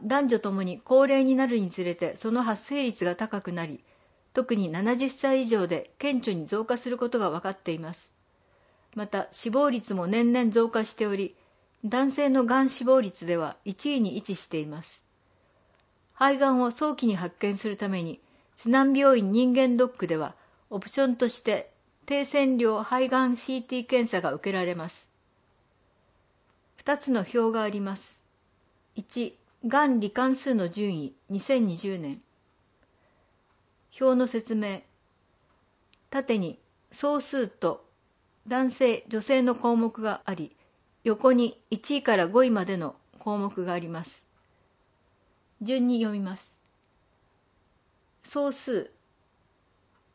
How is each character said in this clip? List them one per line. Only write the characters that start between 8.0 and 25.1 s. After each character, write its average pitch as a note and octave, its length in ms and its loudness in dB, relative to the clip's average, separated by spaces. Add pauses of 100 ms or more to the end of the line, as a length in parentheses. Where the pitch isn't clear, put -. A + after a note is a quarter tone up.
ま G#3 120 -6
た、 G3 240 -4
死 - 200 -8
亡 C#4 180 4
率 A3+ 260 -4
も F3 120 -2
年 A#3 260 4
々 B3 180 2
増 A3+ 200 4
加 A3+ 140 0
し - 100 -14
て G#3+ 120 -2
お G3+ 80 -2
り、 G3 220 -4 (480)
男 B3+ 260 0
性 C#4+ 200 0
の C4 160 4
が B3+ 140 2
ん C4+ 100 4
死 B3+ 140 -8
亡 C4 180 6
率 F#3 240 -8
で F3 100 0
は D#3 280 -4
一 C#4 340 -4
位 - 20 2
に F3+ 160 -2
位 G#3+ 40 -6
置 G3+ 140 -8
し - 120 -14
て E3 120 -6
い D3+ 80 -6
ま D3+ 160 -12
す。 - 200 -20 (1120)
肺 C#4 240 2
が C4+ 120 4
ん B3+ 120 4
を A#3+ 80 0
早 D4+ 240 -2
期 C4 120 -2
に G#3+ 80 2
発 F3 260 -6
見 G3+ 180 -2
す A3 100 -6
る G3+ 80 -6
た G3+ 120 -4
め F#3 140 -2
に、 E3 180 -10 (360)
津 - 120 -8
南 C4+ 300 4
病 C4+ 200 6
院 G3 140 0
人 B3 220 4
間 B3+ 220 4
ド B3 80 4
ッ B3 60 0
ク - 160 -10
で E3 100 0
は、 D3+ 180 -4 (360)
オ G3+ 100 -6
プ - 80 -14
シ - 120 -2
ョ C4+ 80 4
ン B3 80 0
と A#3+ 120 2
し - 160 -10
て、 - 260 -2 (360)
低 C#4+ 180 0
線 C4+ 320 2
量 A3 260 2
肺 B3+ 260 0
が C4 160 2
ん B3 120 2
シ C4 220 -6
ー A#3+ 40 -8
テ B3+ 180 -6
ィ - 20 -6
ー A#3+ 40 -12
検 A#3+ 240 2
査 F#3 120 -2
が D3+ 100 0
受 D3+ 120 -8
け G3 80 -2
ら F#3 120 0
れ F3 100 -2
ま E3 140 -8
す。 - 180 -20 (1700)